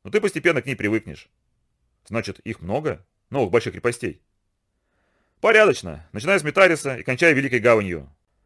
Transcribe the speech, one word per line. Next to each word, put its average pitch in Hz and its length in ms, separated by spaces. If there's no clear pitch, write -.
Но 147 60
ты 214 100
постепенно 165 400
к - 40
ней 135 100
привыкнешь». 104 540
«Значит, 107 320
их - 220
много? 107 440
Новых 123 220
больших 117 220
крепостей?» 120 480
«Порядочно, 160 720
начиная 160 260
с 147 40
Метариса 151 520
и - 80
кончая 151 300
Великой 131 260
Гаванью. 98 500